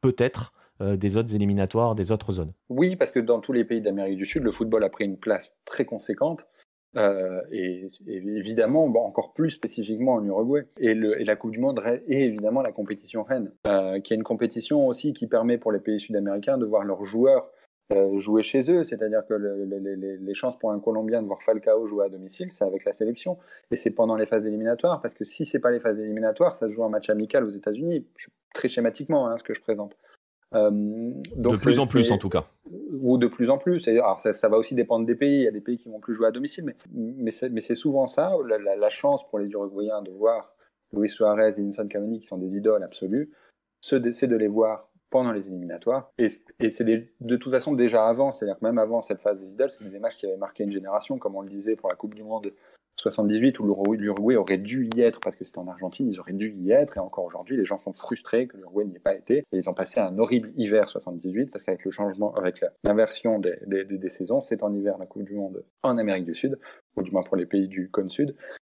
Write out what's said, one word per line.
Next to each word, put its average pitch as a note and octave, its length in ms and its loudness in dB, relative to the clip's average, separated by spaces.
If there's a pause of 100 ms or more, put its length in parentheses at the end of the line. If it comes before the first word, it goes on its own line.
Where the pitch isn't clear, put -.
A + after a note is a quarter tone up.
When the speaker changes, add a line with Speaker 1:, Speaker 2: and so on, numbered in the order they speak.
Speaker 1:
peut-être, B2 520 0 (280)
euh, G2 160 0
des G2+ 200 2
autres A2+ 160 0
éliminatoires, G2+ 600 2
des G2+ 160 -2
autres G#2+ 220 -2
zones. E2+ 200 -4 (160)
Speaker 2:
Oui, E3+ 260 2
parce C#3 160 0
que B2+ 80 0
dans A2+ 200 2
tous C3 140 -6
les A#2+ 100 2
pays A#2 180 -2
d'Amérique G2 360 -2
du F#2+ 100 -4
Sud, D#3 160 -4
le A2 80 2
football A2 320 0
a F#2+ 60 0
pris - 160 -4
une G2 120 -6
place - 380 -4 (100)
très - 200 -4
conséquente. A#2+ 600 -4 (500)
Euh, F#2+ 460 0 (100)
et, F#2 360 -4 (200)
et G#2 80 -10
évidemment, A2 720 2
bon, A#2 140 4
encore - 320 -4
plus D#3+ 160 2
spécifiquement A#2 640 -2
en A2 100 2
Uruguay. A#2 440 0 (100)
Et, A2+ 160 4
le, A2 260 2
et G#2+ 60 -2
la G#2 100 4
Coupe A2 160 -6
du A2 80 -6
Monde B2+ 200 0
re-, A#2 280 -2
est C#3 140 2
évidemment A2 400 2
la A#2+ 100 -2
compétition G#2+ 520 -8
reine, A#2+ 280 -2 (140)
euh, G2 340 2
qui G2+ 140 -2
est - 20 2
une A2 80 -2
compétition A#2+ 640 2
aussi B2+ 260 -2
qui - 120 -6
permet A#2 320 2
pour A2+ 140 -2
les G2+ 80 0
pays G#2+ 200 -2
sud-américains G#2 580 -2
de A#2+ 80 0
voir G#2 180 2
leurs G2 200 -4
joueurs A#2 460 4 (420)
euh, G2 280 4
jouer G#2+ 240 4
chez C3+ 280 2
eux. F3 120 4
C'est-à-dire A2 440 0
que A2 60 0
le, G2+ 320 -2
le, G2 140 -6
le, G2 160 -4
les, F#2+ 220 -6
les F#2+ 160 -6
chances B2 240 -4
pour A2 140 0
un G#2 80 -2
Colombien A2 420 0
de G#2+ 60 -6
voir F#2+ 160 -6
Falcao A2 440 4
jouer G#2 180 0
à G2 40 2
domicile, F#2+ 420 -4
c'est - 140 -2
avec F#2+ 200 -2
la G#2 80 -2
sélection. A#2+ 440 -2 (340)
Et A#2 40 0
c'est A2+ 160 -2
pendant A2+ 240 2
les A2 100 2
phases A2 200 0
éliminatoires, A2+ 560 0
parce A#2 120 -6
que G#2+ 120 -8
si - 200 -6
c'est - 140 -2
pas B2 120 2
les A#2+ 80 0
phases A2 200 0
éliminatoires, A2 560 0
ça A2+ 120 -4
se G#2+ 60 -4
joue A2+ 100 -2
en G#2+ 60 0
match G#2+ 200 -4
amical G#2+ 340 2
aux G#2+ 60 -2
États-Unis, B2 680 -4
je, - 140 -20 (240)
très - 160 -2
schématiquement, B2+ 580 0
hein, A#2 100 -2
ce - 60 -12
que - 100 -8
je - 80 -8
présente. G#2 340 -4 (580)
Euh, G#2+ 160 6 (680)
donc A#2+ 200 4
Speaker 1:
De G2+ 40 0
plus C#3+ 140 6
Speaker 2:
c'est, B2 60 6
Speaker 1:
en C3+ 80 4
plus, B2 180 6
Speaker 2:
c'est, A#2 80 4
Speaker 1:
en G2 40 4
tout G2 120 -2
cas. E2+ 160 0 (560)
Speaker 2:
ou B2+ 160 6
de B2 100 4
plus A#2+ 220 0
en C#3 80 4
plus. F3 300 0
Et A2+ 120 6
alors, G2+ 220 2
ça, G#2 120 2
ça - 140 2
va G#2+ 100 6
aussi A2+ 160 2
dépendre A2+ 320 2
des A#2+ 100 2
pays. C#3+ 240 4
Il C3 40 4
y A#2 40 4
a G#2+ 40 2
des G#2 80 -8
pays A#2+ 180 -6
qui - 120 -16
vont G#2+ 100 -14
plus A#2 140 -8
jouer A2+ 140 2
à A2 40 4
domicile, C#3+ 320 -8
mais, C3+ 120 -8 (180)
mais A#2 380 -4
c'est, C3 180 -4
mais A2+ 120 -4
c'est A#2+ 140 -2
souvent C3+ 320 0
ça, E3+ 260 0 (140)
la, A2 100 2
la, G2+ 180 0
la G#2 140 2
chance - 380 0
pour G#2 120 -4
les G2+ 100 -4
Uruguayens G2+ 520 -6
de F#2 100 -14
voir G#2+ 440 0 (380)
Luis G#2 160 2
Suarez G#2+ 400 4
et G#2 100 -4
Edinson G2+ 280 -4
Cavani, G#2+ 340 -4
qui - 60 -20
sont F#2 100 -10
des F#2 180 -6
idoles G#2 280 4
absolues, G#2+ 480 -4 (500)
c'est C3+ 180 2
de, A#2+ 120 0
c'est C3 160 0
de A#2 80 4
les G#2+ 120 2
voir A2 420 0 (200)
pendant B2 240 2
les G2 140 -6
éliminatoires. F#2 720 -4
Et, A#2 100 4 (320)
et A2 100 0
c'est A2+ 160 -2
des, A2+ 340 0
de A#2+ 160 -2
toute B2+ 160 -4
façon C3 220 0
déjà A#2 340 4
avant, C3 240 2
c'est-à-dire G2+ 260 -4
que A2+ 80 -6
même A#2 120 2
avant A2+ 240 2
cette G2 200 -6
phase G#2 180 0
des F#2+ 80 -16
idoles, A#2 220 -2
c'est G#2+ 200 -14
des G2 100 -12
matchs A2+ 180 -6
qui - 80 -10
avaient F#2+ 120 -4
marqué G2 260 -8
une G2+ 80 -2
génération, G2 460 -4
comme G2 180 -6
on G2 60 -8
le G2 80 -14
disait G2+ 260 -4
pour G2 140 -4
la F2+ 60 -2
Coupe G#2+ 180 -12
du G#2+ 100 -18
Monde G#2+ 300 -8 (440)
soixante-dix-huit, G#2+ 640 2
où A2 60 -2
l'Uruguay, G2+ 320 2
l'Uruguay G#2 400 2
aurait F#2+ 200 2
dû A2+ 380 -4
y A#2+ 60 4
être, A2+ 180 4
parce - 160 -6
que - 80 -14
c'était - 160 -14
en F2+ 80 -10
Argentine, F#2 400 -4
ils F#2+ 140 -2
auraient E2+ 100 -12
dû G#2 220 -6
y F#2+ 180 0
être, C#3+ 240 6
et G2 60 -4
encore F#2 240 -4
aujourd'hui, F2 320 -6
les G2+ 80 2
gens F#2 120 -4
sont - 140 -10
frustrés - 560 -2
que A#2+ 80 -20
l'Uruguay F#2+ 300 -4
n'y F#2 100 -10
ait F2+ 40 -20
pas G2 160 0
été, B2 240 2
et G2+ 180 -4
ils F2+ 120 -2
ont F#2 40 -4
passé F#2 260 -2
un F#2+ 180 0
horrible A2+ 380 0
hiver G#2+ 320 4
soixante-dix-huit, F2+ 640 -4
parce - 140 -12
qu'avec F#2 180 -4
le F#2+ 80 -2
changement, G#2 440 -2
avec F#2 260 -2
la, F2 80 0 (160)
l'inversion G#2+ 540 2
des, F#2 180 -2 (100)
des, G2 160 0
des, G2 140 -6
des F#2 120 -6
saisons, F#2+ 300 -2
c'est A2 240 -4
en G#2 100 0
hiver G2+ 240 -2
la F#2 100 -12
Coupe G#2 160 -12
du G2 120 -10
Monde F#2+ 300 -8 (180)
en B2 140 2
Amérique G2 280 -2
du E2 80 -6
Sud, C3+ 240 -4 (380)
ou G2 80 -4
du F2+ 80 -8
moins F#2 120 0
pour - 120 -2
les F2 100 0
pays F#2+ 220 0
du F#2+ 220 -6
cône F#2+ 200 -2
sud. C#3+ 240 -2 (300)